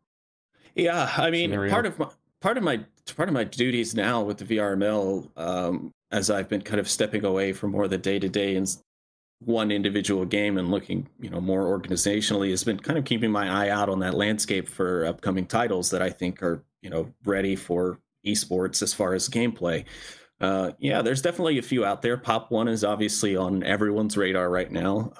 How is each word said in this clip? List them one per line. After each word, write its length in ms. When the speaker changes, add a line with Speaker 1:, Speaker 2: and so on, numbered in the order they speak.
Speaker 1:
Yeah, 420
I 140
mean, 200
Speaker 2:
scenario? 220
Speaker 1:
part 140
of 120
my, 100
part 160
of 60
my, 220
part 120
of 60
my 100
duties 500
now 280
with 160
the 60
V 140
R 140
M 100
L, 540
um, 560
as 200
I've 180
been 140
kind 180
of 80
stepping 360
away 280
from 200
more 140
the 120
day-to-day 580
in 60
s-, 200
one 300
individual 540
game 320
and 140
looking, 360
you 80
know, 120
more 240
organizationally, 720
has 140
been 140
kind 200
of 60
keeping 260
my 160
eye 20
out 220
on 80
that 160
landscape 540
for 360
upcoming 420
titles 440
that 100
I 80
think 340
are, 220
you 80
know, 240
ready 300
for 440
esports 580
as 120
far 180
as 160
gameplay. 560
Uh, 380
yeah, 240
there's 180
definitely 380
a 40
few 220
out 160
there. 160
Pop 340
One 180
is 160
obviously 520
on 260
everyone's 540
radar 320
right 220
now. 500